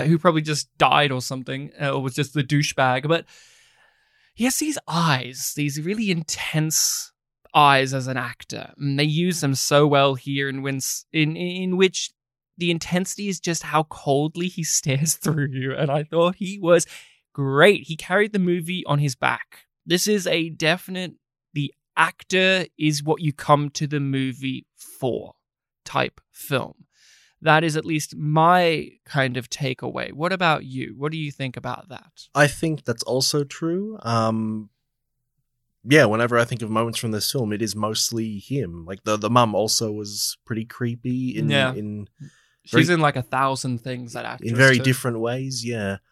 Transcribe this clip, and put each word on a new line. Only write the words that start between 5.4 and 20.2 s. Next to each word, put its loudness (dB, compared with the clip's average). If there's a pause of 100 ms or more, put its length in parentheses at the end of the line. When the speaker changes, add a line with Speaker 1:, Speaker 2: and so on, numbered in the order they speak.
Speaker 2:
these -2
really -2
intense -2 (420)
eyes 6
as -2
an -4
actor. -10
And 0
they 4
use 0
them 0
so 4
well 4
here -4
in, -6
when, -4 (320)
in, 2
in -2
which 2 (460)
the -2
intensity -2
is -4
just -4
how 2
coldly -2
he -6
<laughs> -4
stares 0
through 0
you. -4
And 0
I 0
thought 2
he -8
was 6 (480)
great. 6
He -8
carried 0
the 0
movie 0
on 2
his 0
back. -4 (180)
This 0
is 2